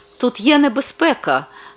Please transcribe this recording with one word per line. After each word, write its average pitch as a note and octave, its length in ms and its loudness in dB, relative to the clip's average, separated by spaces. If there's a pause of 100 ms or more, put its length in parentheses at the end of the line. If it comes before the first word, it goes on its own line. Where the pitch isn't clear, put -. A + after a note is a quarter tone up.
(160)
тут B3 240 -4
є C#4+ 180 4
небезпека, C4+ 880 0 (300)